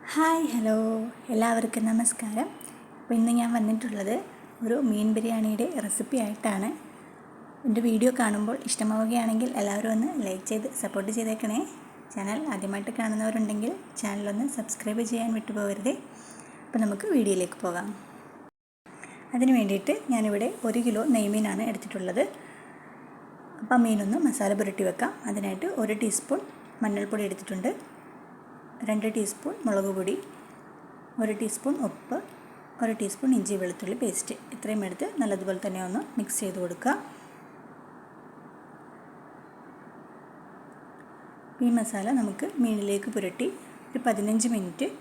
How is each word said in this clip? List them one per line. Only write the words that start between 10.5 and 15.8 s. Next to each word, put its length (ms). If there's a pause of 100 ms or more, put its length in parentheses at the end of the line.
ചെയ്ത് 160 (140)
സപ്പോർട്ട് 360
ചെയ്തേക്കണേ. 420 (540)
ചാനൽ 260 (140)
ആദ്യമായിട്ട് 460
കാണുന്നവരുണ്ടെങ്കിൽ 720 (300)
ചാനലൊന്ന് 460 (100)
സബ്സ്ക്രൈബ് 540
ചെയ്യാൻ 260
വിട്ടുപോകരുതേ. 560 (720)